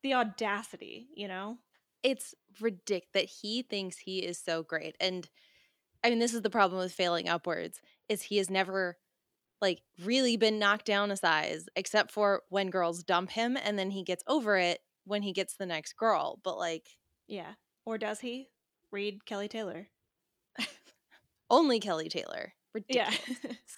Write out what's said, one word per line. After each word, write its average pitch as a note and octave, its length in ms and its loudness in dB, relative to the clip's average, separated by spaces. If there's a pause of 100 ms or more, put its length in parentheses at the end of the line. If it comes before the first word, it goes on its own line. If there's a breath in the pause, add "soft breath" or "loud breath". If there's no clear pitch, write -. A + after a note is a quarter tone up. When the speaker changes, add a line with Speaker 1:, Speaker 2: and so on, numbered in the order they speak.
Speaker 1:
The C4+ 120 0
audacity, A3 1000 -4
you G#3 140 -8
know? G3 300 -8 (440)
Speaker 2:
It's - 320 0 (280)
ridic-, G3 520 -2
that F#3+ 120 2
he G#3+ 360 -8
thinks G3 380 -6
he F#3+ 200 -6
is F3 200 -6
so E3 240 -2
great. D#3 360 -6
And, F#3 300 -2 (760 soft breath)
I A#3+ 60 6
mean, A#3 100 4
this A#3 140 2
is A#3 80 -4
the G3+ 80 0
problem F#3+ 320 4
with F3+ 120 -2
failing E3+ 360 2
upwards, E3+ 520 -2 (280 soft breath)
is G#3 140 0
he G#3 140 0
has F#3+ 120 2
never, F#3+ 480 0 (640)
like, F#3 200 2 (220)
really A#3+ 320 4
been A3 240 4
knocked G#3 260 4
down G3+ 260 2
a G3 60 -2
size, D#3+ 580 2
except G#3 360 2
for G3+ 380 4
when F#3+ 200 0
girls F3 340 0
dump F#3 280 0
him, A#3+ 260 0
and G#3 220 -2
then F#3+ 120 -2
he G3 120 -6
gets F3+ 240 -4
over A3 300 4
it F3 220 2 (260)
when G#3 160 -2
he G3+ 120 -4
gets F#3+ 220 -4
the G3 100 -6
next D#3+ 300 -6
girl. G#3 480 2
But, F#3 140 -4
like E3 400 -6 (300)
Speaker 1:
Yeah. F#3 260 -12 (320)
Or A3+ 120 -4
does G#3+ 240 -4
he? B3+ 280 -10 (420)
Read G3+ 340 -6
Kelly G#3 220 -6
Taylor. G#3 400 -8 (720)
<laughs> - 920 -14
Speaker 2:
Only C4 300 6
Kelly E3 300 -4
Taylor. - 440 -8 (340)
Speaker 1:
Yeah. A#3+ 220 0
<laughs> - 200 -2
Speaker 2:
Ridiculous. B3 280 -10 (200)